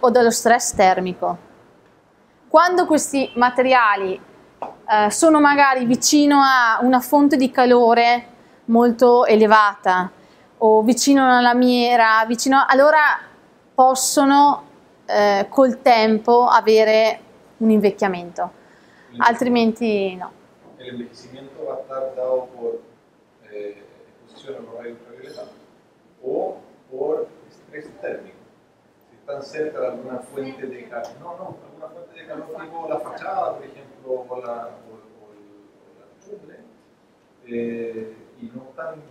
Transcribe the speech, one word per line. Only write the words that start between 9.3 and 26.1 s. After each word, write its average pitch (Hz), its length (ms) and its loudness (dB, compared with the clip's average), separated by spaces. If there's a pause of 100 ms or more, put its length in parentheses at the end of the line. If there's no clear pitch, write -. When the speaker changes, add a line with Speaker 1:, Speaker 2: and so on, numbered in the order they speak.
Speaker 1:
o 220 240 4
vicino 269 400 2
a - 40 2
una 247 140 4
lamiera, 240 840 2
vicino, 262 400 0
allora 294 520 2 (560)
possono, 277 960 2 (360)
eh, 208 420 0
col 262 340 2
tempo 226 640 2
avere 220 760 2 (380)
un 220 120 0
invecchiamento, 190 800 -2 (580)
Speaker 2:
Quindi 233 180 -4
Speaker 1:
altrimenti 226 880 -2
no. 180 140 -16 (460)
Speaker 2:
El 123 120 -20
envejecimiento 131 760 -18
va 131 80 -10
a 131 60 -12
estar 135 340 -12
dado 127 400 -6
por, 117 260 -10 (680)
eh, 104 320 -16 (420)
exposición - 320 -20
a 120 40 -18
los 113 180 -20
rayos 120 220 -18
ultravioleta - 420 -20 (840)